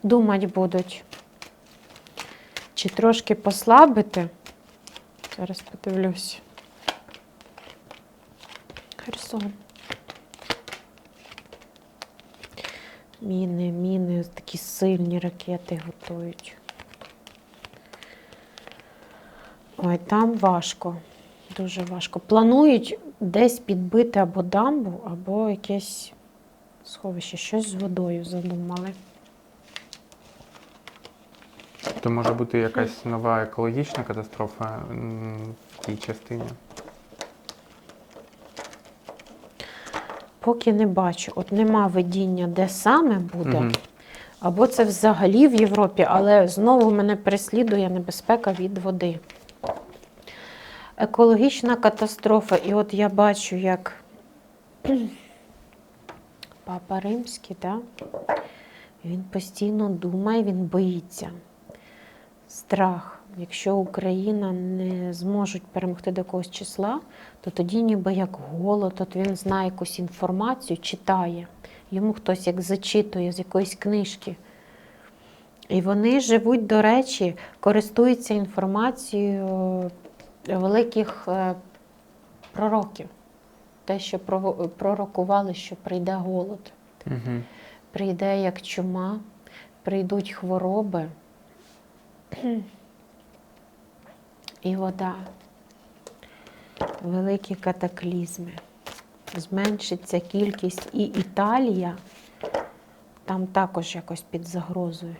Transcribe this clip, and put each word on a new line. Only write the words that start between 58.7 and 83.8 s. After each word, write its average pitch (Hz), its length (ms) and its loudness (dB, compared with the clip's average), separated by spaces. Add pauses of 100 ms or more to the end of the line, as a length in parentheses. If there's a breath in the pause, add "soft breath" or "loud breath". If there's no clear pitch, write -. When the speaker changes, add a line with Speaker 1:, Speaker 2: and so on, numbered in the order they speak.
Speaker 1:
Він 180 180 -6
постійно 208 640 -2
думає, 190 540 0
він 185 220 0
боїться. 180 640 -2 (1160 loud breath)
Страх. 185 680 -2 (220)
Якщо 180 380 -2
Україна 190 760 0
не 185 640 -4
зможуть 196 500 -2
перемогти 180 480 -4
до 180 100 -2
якогось 185 300 -6
числа, 208 480 -6 (420 loud breath)
то 175 100 -8
тоді 180 300 0
ніби 202 320 2
як 185 160 0 (220)
голод, 190 480 0
от 185 160 -4
він 190 200 0
знає 190 300 -2
якусь 185 340 -6
інформацію, 185 800 -2
читає. 175 720 -2 (440 loud breath)
Йому 208 220 0
хтось 185 340 -2
як 180 140 -2
зачитує 196 680 0
з 180 80 -8
якоїсь 190 360 -2
книжки. 202 600 -2 (1300 soft breath)
І 185 120 2
вони 208 380 4
живуть, 226 480 4
до 214 140 4
речі, 214 540 4 (240 loud breath)
користуються 233 760 4
інформацією 196 1600 -2 (640)
великих, 214 720 0
е, 185 280 -2 (960)
пророків. - 580 -2 (760)